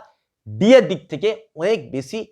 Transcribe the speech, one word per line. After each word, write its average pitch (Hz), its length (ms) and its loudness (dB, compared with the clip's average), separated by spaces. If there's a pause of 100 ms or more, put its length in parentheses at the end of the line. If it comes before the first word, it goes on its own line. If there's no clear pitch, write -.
(480)
ডিএ 208 340 6
দিক 180 280 -8
থেকে 156 200 -4 (260)
অনেক 180 360 -4
বেশি 135 280 -8 (120)